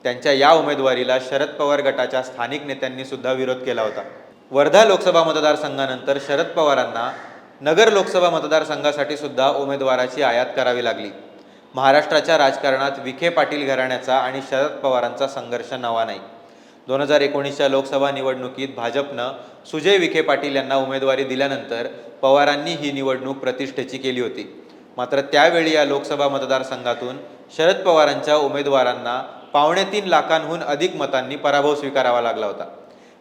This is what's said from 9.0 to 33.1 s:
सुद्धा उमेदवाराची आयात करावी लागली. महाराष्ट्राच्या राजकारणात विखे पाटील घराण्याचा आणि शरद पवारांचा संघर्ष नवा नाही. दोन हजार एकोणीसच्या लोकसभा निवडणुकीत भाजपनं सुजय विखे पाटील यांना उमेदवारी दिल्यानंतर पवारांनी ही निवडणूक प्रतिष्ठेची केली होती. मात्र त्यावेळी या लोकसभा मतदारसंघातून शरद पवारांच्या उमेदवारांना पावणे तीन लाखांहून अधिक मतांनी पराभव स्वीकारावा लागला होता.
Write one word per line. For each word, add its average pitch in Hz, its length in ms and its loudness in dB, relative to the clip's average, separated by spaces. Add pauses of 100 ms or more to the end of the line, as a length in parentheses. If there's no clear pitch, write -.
सुद्धा 135 340 0
उमेदवाराची 135 720 0
आयात 123 240 2 (100)
करावी 123 280 0
लागली. 107 260 -4 (640)
महाराष्ट्राच्या 147 640 4
राजकारणात 139 600 0
विखे 131 300 -4
पाटील 147 380 0
घराण्याचा 127 500 0
आणि 131 240 -2 (100)
शरद 139 280 -2
पवारांचा 131 500 0
संघर्ष 120 440 -8
नवा 117 320 -2
नाही. 107 140 -8 (680)
दोन 135 120 0
हजार 147 200 4
एकोणीसच्या 139 480 0
लोकसभा 135 420 0
निवडणुकीत 131 640 -6
भाजपनं 123 560 -4 (340)
सुजय 165 300 2
विखे 160 240 2
पाटील 143 360 0
यांना 131 200 0
उमेदवारी 135 480 0
दिल्यानंतर 127 640 -4 (360)
पवारांनी 143 520 4
ही 147 180 -4
निवडणूक 135 440 -4
प्रतिष्ठेची 131 640 -6
केली 131 220 -4
होती. 110 240 -6 (520)
मात्र 123 260 0
त्यावेळी 160 500 4
या 151 120 4
लोकसभा 139 440 -2
मतदारसंघातून 131 880 -4 (400)
शरद 180 260 2
पवारांच्या 151 540 4
उमेदवारांना 131 840 0 (320)
पावणे 160 320 4
तीन 196 220 -4
लाखांहून 160 560 0
अधिक 147 340 -2
मतांनी 135 400 -4
पराभव 143 380 2
स्वीकारावा 135 460 0
लागला 117 260 -2
होता. 98 180 -8 (560)